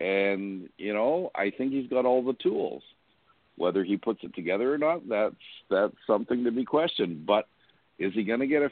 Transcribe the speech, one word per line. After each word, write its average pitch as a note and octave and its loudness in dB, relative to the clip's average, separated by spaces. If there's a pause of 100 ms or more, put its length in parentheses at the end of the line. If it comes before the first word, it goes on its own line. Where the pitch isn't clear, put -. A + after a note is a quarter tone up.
and, G2 -2 (100)
you G#2 -4
know, D3 0
I G2 -2
think C3+ -4
he's C3 -4
got B2+ 2
all B2+ 4
the C3 0
tools. - -2 (720)
Whether F2+ 2
he G2 0
puts G#2+ -2
it F2 -14
together G2 -2
or D3 -2
not, D#3 0
that's, G#2+ 0 (360)
that's G2 4 (120)
something A#2 2
to A#2+ 2
be A#2+ 0
questioned. G2 0
But G#2 4 (520)
is F#2 -2
he A2 0
gonna A#2+ 0
get D3 2
a C#3 0